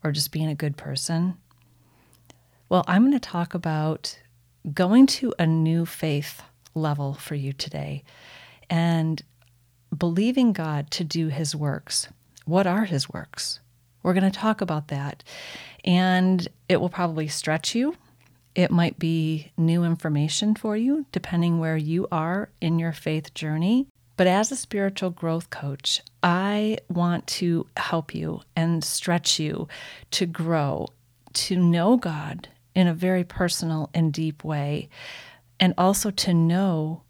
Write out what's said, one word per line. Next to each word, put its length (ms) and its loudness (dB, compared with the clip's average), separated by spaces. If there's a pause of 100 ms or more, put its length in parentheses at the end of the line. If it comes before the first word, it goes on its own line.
or 80 -2
just 200 -2
being 160 -2
a 60 -2
good 240 -4
person? 600 -4 (1300)
Well, 180 4
I'm 160 6
gonna 160 4
talk 360 -6
about 640 -4 (520)
going 360 8
to 320 0
a 80 4
new 400 2
faith 560 -4 (320)
level 400 -2
for 180 -10
you 180 -4
today 520 -8 (640)
and 540 2 (760)
believing 560 2
God 380 -4
to 120 -4
do 260 -2
his 260 -2
works. 540 -4 (360)
What 220 2
are 180 0
his 240 -2
works? 500 -10 (440)
We're 120 2
gonna 160 4
talk 300 -2
about 260 -4
that, 360 -8 (600)
and 640 4 (200)
it 140 4
will 80 0
probably 380 -2
stretch 480 -4
you. 200 0 (600)
It 160 2
might 260 2
be 600 -2
new 260 2
information 720 0
for 200 -4
you, 360 0
depending 480 0
where 180 0
you 340 -2
are 380 -4 (100)
in 200 0
your 140 -2
faith 420 -6
journey. 500 0 (320)
But 80 4
as 260 2
a 40 -8
spiritual 560 -4
growth 400 -4
coach, 500 -6 (220)
I 560 2 (100)
want 380 0
to 400 0 (100)
help 380 -4
you 260 -6 (140)
and 280 2
stretch 560 0
you 280 -4 (440)
to 140 0
grow, 600 -2 (460)
to 220 -2
know 400 6
God 520 -4 (260)
in 140 6
a 80 2
very 280 2
personal 680 -2
and 180 2
deep 320 -4
way, 460 -4 (720)
and 180 4
also 320 2
to 240 0
know 760 2